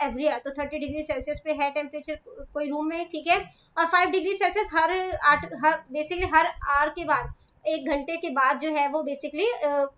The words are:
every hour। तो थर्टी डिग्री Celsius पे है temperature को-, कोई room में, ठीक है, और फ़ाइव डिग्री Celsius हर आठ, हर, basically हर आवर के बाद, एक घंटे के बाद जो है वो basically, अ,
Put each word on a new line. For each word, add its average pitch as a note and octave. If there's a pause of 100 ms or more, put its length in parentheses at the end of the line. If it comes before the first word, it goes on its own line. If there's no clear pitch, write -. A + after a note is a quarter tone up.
every C4
hour। B3
तो C4+
थर्टी C#4+
डिग्री C#4+
Celsius D4
पे D#4
है C#4+
temperature D4
को-, - (100)
कोई D4
room D4+
में, E4+
ठीक D#4
है, F#4 (380)
और E4+
फ़ाइव F4+
डिग्री F#4
Celsius G4
हर E4 (320)
आठ, D4 (200)
हर, D#4 (200)
basically D#4
हर E4
आवर C#4+
के E4
बाद, B3+ (320)
एक D#4
घंटे C#4+
के E4
बाद C4
जो D#4
है C#4+
वो D4+
basically, D4 (160)
अ, C#4+ (140)